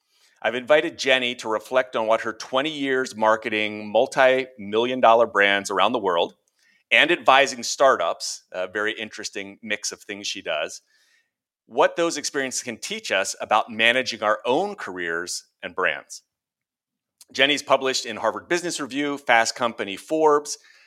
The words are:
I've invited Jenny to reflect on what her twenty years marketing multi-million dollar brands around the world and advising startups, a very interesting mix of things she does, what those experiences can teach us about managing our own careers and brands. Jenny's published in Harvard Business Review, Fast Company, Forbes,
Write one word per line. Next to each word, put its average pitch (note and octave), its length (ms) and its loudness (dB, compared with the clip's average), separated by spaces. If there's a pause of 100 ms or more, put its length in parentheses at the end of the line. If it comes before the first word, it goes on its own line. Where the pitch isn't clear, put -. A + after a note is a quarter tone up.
(400)
I've A2+ 140 -2
invited C#3+ 460 0
Jenny B2+ 360 0
to A#2+ 120 -10
reflect B2+ 480 -2
on A2+ 100 0
what A2 160 2
her A2+ 120 -6
twenty C3+ 360 -4
years C3 460 -2
marketing G#2+ 760 0
multi-million B2+ 1080 2
dollar A#2 260 6
brands G2+ 460 2
around G2 220 2
the B2+ 60 -2
world F#2 360 0 (560)
and B2+ 180 4
advising C3 540 4
startups, - 880 0
a F#2 160 -6
very G#2 240 -4
interesting G#2 720 -12
mix G#2+ 280 -6
of - 100 -16
things G2+ 260 -12
she F#2 160 -10
does, E2+ 400 -6 (840)
what E3 300 0
those E3+ 220 -2
experiences C3+ 440 -6
can A#2 160 -10
teach G#3+ 340 -10
us G2 300 0
about G#2+ 300 0
managing A2+ 500 0
our G#2+ 240 0
own F3+ 300 -2
careers F2 680 -8 (180)
and F2+ 100 -12
brands. D#2+ 480 -4 (1120)
Jenny's C3+ 280 0
published C3 440 0
in A2+ 100 -8
Harvard G#2 320 -4
Business E3+ 320 -4
Review, C#3+ 380 -4
Fast A#2 360 2
Company, A2 440 -4
Forbes, D3+ 600 0 (300)